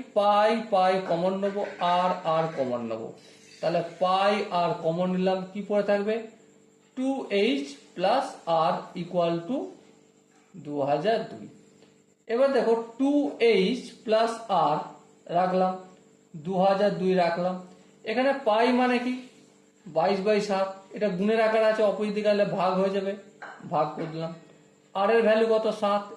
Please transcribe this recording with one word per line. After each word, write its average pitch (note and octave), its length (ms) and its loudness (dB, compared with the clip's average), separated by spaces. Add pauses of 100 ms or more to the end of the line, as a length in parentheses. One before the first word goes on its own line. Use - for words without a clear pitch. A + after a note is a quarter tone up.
(160)
পাই, G#3 340 4 (220)
পাই F#3 200 4 (160)
কমন F3 240 0 (100)
নেবো, G3+ 200 -2 (340)
আর, F3+ 140 2 (240)
আর E3 100 2 (120)
কমন B2+ 240 -2 (100)
নেবো। A2 180 -8 (520)
তাহলে E3+ 200 0 (220)
পাই F#3+ 300 2 (280)
আর E3+ 100 0 (140)
কমন F3 320 0
নিলাম, F#3+ 220 0 (140)
কি G#3 160 -8
পড়ে G#3 220 0
থাকবে? G3+ 240 0 (800)
টু C4 120 -2 (340)
এইচ C#4 240 0 (280)
plus G3+ 320 0 (440)
R F#3 40 0 (280)
equal E3+ 320 0 (140)
to C4 80 -2 (1000)
দু D3 200 -10 (140)
হাজার E3 300 0 (120)
দুই। G#2+ 160 -16 (840)
এবার B3 280 2
দেখো A3+ 160 2 (260)
টু C#4 140 2 (400)
এইচ G#3 300 2 (220)
plus A3+ 280 2 (400)
R D#3 40 2 (640)
রাখলাম, F#3 340 2 (600)
দু E3+ 200 -8 (100)
হাজার G3 260 4 (100)
দুই F#3 120 2 (120)
রাখলাম। F3 300 0 (560)
এখানে B3+ 200 2 (160)
পাই A3 200 4 (140)
মানে B3 240 2
কি? B3+ 100 -2 (840)
বাইশ F#3+ 300 2
বাই G#3+ 120 4 (100)
সাত। F#3+ 200 0 (280)
এটা G#3 120 -2 (100)
গুণের A3 280 2
আকার A3 240 2
আছে, G#3+ 200 2
অপোজিট G#3+ 260 -2
দিকে G#3 160 0
আনলে G3+ 140 4 (120)
ভাগ F#3 120 2 (100)
হয়ে G3 160 2
যাবে, G3 160 -2 (600)
ভাগ D#3 220 2
করে E3 180 -8
দিলাম। D#3+ 200 -8 (680)
আর G3 140 2
এর A#3 120 4
ভ্যালু A3 260 4
কত? A3 140 2 (160)
সাত, G3+ 220 0 (120)